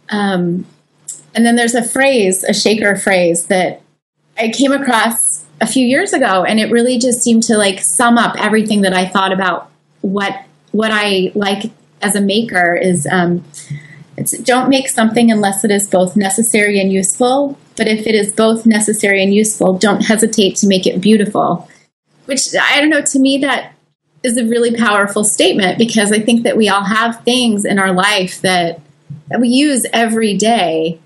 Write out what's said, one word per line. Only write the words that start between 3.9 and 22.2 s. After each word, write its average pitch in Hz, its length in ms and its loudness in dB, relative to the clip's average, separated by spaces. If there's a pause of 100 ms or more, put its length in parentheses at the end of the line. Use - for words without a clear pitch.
I 226 120 -2
came 262 240 0
across 233 720 -2 (160)
a - 60 0
few 262 180 0
years 302 280 0
ago, 202 320 2
and 214 160 0
it 214 100 -2
really 240 280 2
just 240 220 0
seemed 226 220 2
to, 214 160 2
like, 196 220 0
sum 240 360 2
up 233 220 0
everything 208 440 0
that 190 100 0
I 185 160 0
thought 190 240 -2
about 185 360 -4 (340)
what, 196 420 -4 (260)
what 214 220 0
I 196 420 0
like 208 300 -2 (360)
as 196 140 -2
a 202 60 0
maker 190 560 0
is, 175 340 0
um, 175 340 0 (720)
it's, - 220 -6
"Don't 254 300 0
make 262 200 0
something 226 440 2
unless 208 320 0
it 208 80 2
is 196 160 0
both 180 260 2
necessary 208 680 0
and 190 120 0
useful. 254 680 0 (180)
But 214 120 -2
if 214 180 -2
it 226 80 0
is 208 180 0
both 226 340 0
necessary 208 540 0
and 196 140 2
useful, 202 420 0
don't - 260 0
hesitate 214 560 2
to 202 100 2
make 185 180 2
it - 140 -2
beautiful." 202 680 0 (580)